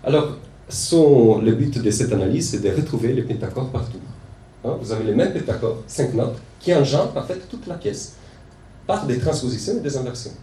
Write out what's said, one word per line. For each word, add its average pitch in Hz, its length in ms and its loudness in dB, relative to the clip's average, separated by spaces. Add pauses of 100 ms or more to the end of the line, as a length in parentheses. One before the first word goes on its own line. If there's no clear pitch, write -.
Alors, 147 320 2 (320)
son, 131 680 6
le 113 140 4
but - 280 0
de 107 100 2
cette 107 220 0
analyse, 104 380 0
c'est 101 120 -4
de 98 80 2
retrouver - 420 -2
les 123 100 0
pentacordes - 480 -6
partout. - 280 -6 (680)
Hein, 120 160 -2
vous 110 120 -10
avez 110 120 -2
les 110 100 2
mêmes - 180 4
pentacordes, - 540 -4
cinq 131 280 -2
notes, 113 220 0 (240)
qui 175 140 2
engendrent 139 420 2
en - 60 -4
fait 185 260 -8
toute - 180 -12
la 175 80 -8
pièce - 400 -8 (680)
par 175 220 -2
des 127 120 0
transpositions 127 580 -2
et 220 40 -2
des 139 160 -4
inversions. 120 360 -6 (100)